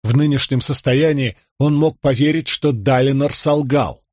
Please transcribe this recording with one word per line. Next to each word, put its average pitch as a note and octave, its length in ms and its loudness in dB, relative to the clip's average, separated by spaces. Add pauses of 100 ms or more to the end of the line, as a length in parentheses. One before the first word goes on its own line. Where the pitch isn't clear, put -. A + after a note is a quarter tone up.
В A#2 140 -2
нынешнем C#3 440 0
состоянии C#3 760 0 (220)
он D3 180 0
мог D#3 240 0
поверить, D3 480 0
что - 240 0
Далинор C3+ 640 0
солгал. C#3+ 680 0 (100)